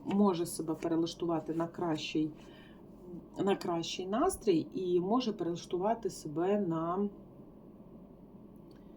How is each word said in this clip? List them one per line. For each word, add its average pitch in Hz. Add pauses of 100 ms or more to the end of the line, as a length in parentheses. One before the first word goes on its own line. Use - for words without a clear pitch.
може 190
себе 165
перелаштувати 165
на 165
кращий, 156 (1120)
на 196
кращий 170
настрій 240
і 180
може 214
перелаштувати 180
себе 175
на, 175 (1900)